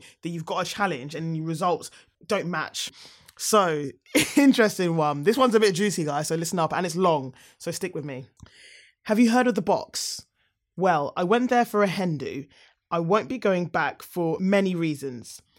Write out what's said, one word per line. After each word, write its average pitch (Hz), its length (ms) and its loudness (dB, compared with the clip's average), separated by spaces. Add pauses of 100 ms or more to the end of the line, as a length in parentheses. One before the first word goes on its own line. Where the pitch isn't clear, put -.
(220)
that 160 80 -8
you've 170 160 -8
got - 140 -4
a 269 100 -4
challenge 151 460 -4
and 165 200 -6
your 160 120 -6
results 165 420 -2 (380)
don't 180 240 -4
match. - 400 -6 (440)
So, 165 540 0 (240)
<laughs> - 240 2
interesting 220 580 6
one. 147 280 0
This 208 140 2
one's 247 180 4
a 220 40 4
bit 214 140 4
juicy, 170 300 0
guys, 147 240 -4
so 165 80 -2
listen 165 240 -4
up, 160 140 0
and 180 120 -2
it's 160 100 -6
long, 156 380 2 (240)
so - 140 -8
stick 185 240 -8
with 147 100 -6
me. 131 200 -12 (800)
Have 214 140 2
you 240 120 6
heard 247 160 4
of 240 80 2
The 208 60 0
Box? - 640 -4 (520)
Well, 170 400 0
I 180 60 -2
went 240 260 2
there 240 160 4
for 214 180 0
a 202 40 4
hen 180 300 -2
do. 131 280 -8 (440)
I 170 100 -2
won't 170 300 0
be 262 80 -6
going 185 280 0
back 151 380 -4
for 165 360 -4
many 190 360 2
reasons. 139 680 -6 (180)